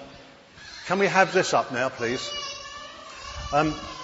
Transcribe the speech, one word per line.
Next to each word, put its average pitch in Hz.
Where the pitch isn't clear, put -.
can 185
we 196
have 175
this 175
up 123
now, 127
please? 123
Um, 151